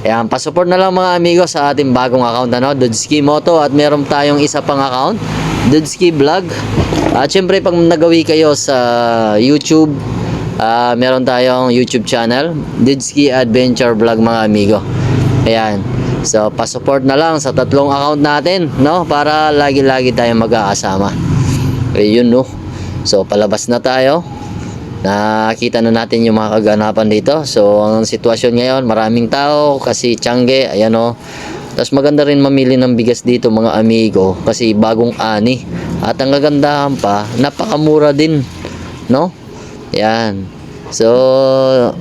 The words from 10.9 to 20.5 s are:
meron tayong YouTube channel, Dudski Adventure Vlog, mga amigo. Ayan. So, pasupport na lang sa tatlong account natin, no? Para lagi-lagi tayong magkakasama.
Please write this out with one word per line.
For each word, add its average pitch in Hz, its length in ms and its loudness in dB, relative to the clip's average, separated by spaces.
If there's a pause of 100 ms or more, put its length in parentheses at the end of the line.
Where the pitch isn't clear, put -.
meron 127 320 0
tayong 127 480 2
YouTube 120 320 0
channel, 123 480 -2 (320)
Dudski 135 480 0
Adventure 123 640 2
Vlog, 113 240 2
mga 113 240 2
amigo. 104 400 2 (640)
Ayan. 110 480 -2 (300)
So, 107 240 0
pasupport 131 560 -2
na 135 80 2
lang 160 240 0
sa 131 160 -4
tatlong 139 320 2
account 143 320 0
natin, 151 480 0 (160)
no? 160 240 2
Para 151 480 0
lagi-lagi 135 560 2
tayong 117 320 2
magkakasama. 101 720 0 (800)